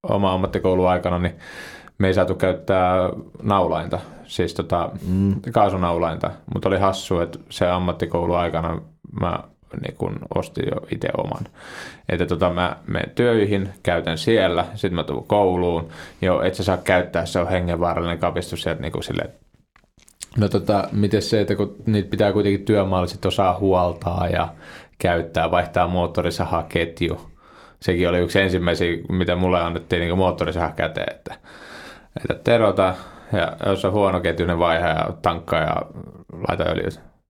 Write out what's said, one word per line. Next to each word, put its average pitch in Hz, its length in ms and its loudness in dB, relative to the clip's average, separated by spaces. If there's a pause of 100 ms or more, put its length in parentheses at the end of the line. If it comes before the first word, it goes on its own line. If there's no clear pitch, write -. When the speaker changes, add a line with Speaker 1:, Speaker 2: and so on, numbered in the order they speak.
Speaker 1:
oma 95 320 0
ammattikoulu 92 520 2
aikana, 90 320 2
niin 87 160 0 (640)
me 98 80 2
ei 95 80 2
saatu 92 200 2
käyttää 92 600 2 (480)
naulainta, 87 560 2 (260)
siis - 300 -2
tota 85 360 -2 (180)
Speaker 2:
Mm. 98 260 2 (180)
Speaker 1:
kaasunaulainta, 87 760 2 (240)
mut 95 120 -4
oli 95 120 2
hassu, 95 420 0
että 82 180 -4 (120)
se - 180 0
ammattikoulu 87 680 0
aikana 82 460 -2 (400)
mä 87 180 -2 (440)
niinku - 280 -6 (240)
ostin - 300 -4 (100)
jo - 20 -4 (140)
ite - 180 -4 (100)
oman. - 260 -6 (640)
Että 87 180 0
tota 87 260 2
mä 87 240 -2 (100)
menen - 280 -4
töihin, 104 540 2 (140)
käytän 82 360 0
siellä, 90 460 2 (100)
sit 101 180 -2
mä 82 120 -2
tuun 69 220 -6
kouluun, 90 600 2 (340)
joo, 87 200 2
et 92 120 0
sä 92 100 -4
saa 92 120 2
käyttää, 87 500 0
se 95 140 -2
on 85 80 0
hengenvaarallinen 85 680 0
kapistus, 87 440 -4
sieltä 82 200 -4
niinku - 200 -6
silleen, - 260 -6 (1080)
no 104 120 2
tota, 101 440 2
miten 104 300 2
se, 110 180 2
että 101 160 0
kun 98 200 -2 (100)
niitä 104 240 2
pitää 101 220 4
kuitenkin 101 320 2
työmaalla 92 420 2
sit - 200 -6
osaa 92 320 2
huoltaa 90 680 2
ja 85 200 0 (500)
käyttää, 82 520 0
vaihtaa 87 380 2
moottorisahaketju. 85 1300 -2 (600)
Sekin 90 280 2
oli 87 100 2
yksi 90 220 2
ensimmäisiä, 87 560 2 (120)
mitä 90 280 0
mulle 90 240 2
annettiin 85 400 -2
niinku 87 160 0
moottorisaha 85 540 0
käteen, 78 460 -4
että, - 180 -14 (880)
että - 120 -2 (100)
terota, 101 500 4 (380)
ja 87 240 0 (100)
jos 95 180 0
on 95 80 2
huono 98 280 2
ketju, 85 260 0
niin 85 120 0
vaiha 85 300 2
ja 80 220 0 (120)
tankkaa 82 380 0
ja 78 160 0 (720)
laita - 160 0
öljyt. 85 360 -2 (300)